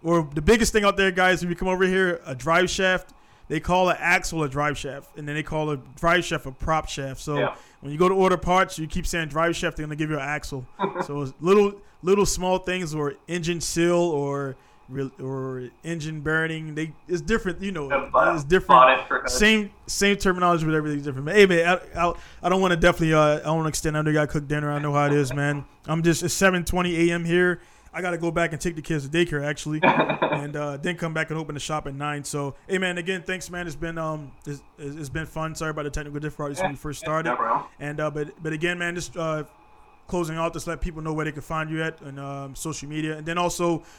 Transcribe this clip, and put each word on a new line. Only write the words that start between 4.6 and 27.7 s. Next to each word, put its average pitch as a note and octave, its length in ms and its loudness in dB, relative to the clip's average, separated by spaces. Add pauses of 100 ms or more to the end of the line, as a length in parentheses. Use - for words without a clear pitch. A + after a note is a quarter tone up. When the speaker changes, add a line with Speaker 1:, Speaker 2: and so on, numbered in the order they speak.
Speaker 1:
shaft, C#3 400 -12
and D3 100 -10
then D3 80 -6
they D#3 80 -4
call D#3 280 -4
a C#3+ 60 -4
drive E3+ 460 2
shaft E3 220 -4
a C3+ 60 -10
prop D#3 360 -2
shaft. C3+ 320 -8
So D3 180 -4
Speaker 2:
Yeah. A#2+ 180 -2 (260)
Speaker 1:
when C#3 100 -10
you D3+ 60 -8
go F3+ 100 6
to F#3+ 80 4
order F#3 220 4
parts, F#3 420 2
you D#3 80 -6
keep F3 180 -4
saying E3 220 -2
drive E3 280 0
shaft, E3 220 -4
they're D3+ 80 -8
gonna D3+ 120 -10
give D#3 120 -4
you D#3 80 -2
an C3+ 100 -6
axle. C#3+ 380 -8 (140)
Speaker 2:
<laughs> G3 260 -4
Speaker 1:
So C#3+ 180 -6
it's C3 180 -8
little, G3+ 320 4 (280)
little F#3+ 240 4
small F#3 340 0
things, F3+ 360 -4
or C#3+ 200 -4 (120)
engine E3+ 320 -4
seal, E3+ 400 2
or C#3+ 560 -2 (320)
re-, C3 240 -8 (100)
or C3 480 -8 (140)
engine D#3 380 -8
bearing. D#3+ 520 -2
They, D#3 200 -6 (160)
it's F3 120 -2
different, F#3+ 400 -2
you G3 120 -4
know. C#3+ 180 -4
Speaker 2:
A C#3 180 -2
bo-, - 240 4
Speaker 1:
It's D3+ 120 -2
different. F3+ 220 4 (140)
Speaker 2:
bonnet B2+ 280 6
for C3 100 0
hood. C3 100 -4
Speaker 1:
Same, G#3+ 420 4 (160)
same G3+ 280 2
terminology, F3+ 500 2
but D#3 80 2
everything's D3+ 300 0
different. C#3 220 -6
But F3 100 0
hey, G#3 120 12
man, F3 320 4 (160)
I, E3+ 120 2
I, E3+ 60 0 (300)
I F3 60 2
don't F#3+ 120 4
wanna F3+ 160 4
definitely, E3+ 360 4
uh, D3+ 260 6
I - 40 -10
don't D#3 140 0
wanna D#3+ 120 0
extend D3+ 280 -2
under. D3+ 160 2
Gotta D3+ 140 4
cook D3 200 -4
dinner. D3 240 -2
I D3 80 -2
know D3 140 -2
how C#3+ 140 4
it C#3+ 60 2
is, C#3 200 2
man. C#3+ 320 -2 (200)
I'm D#3+ 160 0
just, E3 220 2
it's E3+ 100 0
seven F#3 300 4
twenty F3 460 2
A E3+ 40 0
M E3+ 120 -4
here. F3 360 2 (320)